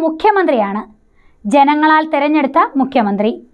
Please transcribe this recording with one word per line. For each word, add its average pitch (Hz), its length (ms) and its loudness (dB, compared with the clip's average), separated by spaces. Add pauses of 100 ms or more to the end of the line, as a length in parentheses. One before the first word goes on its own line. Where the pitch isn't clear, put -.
മുഖ്യമന്ത്രിയാണ്, 311 800 0 (640)
ജനങ്ങളാൽ 302 580 2 (100)
തെരഞ്ഞെടുത്ത 294 460 0 (220)
മുഖ്യമന്ത്രി. 214 500 -2 (220)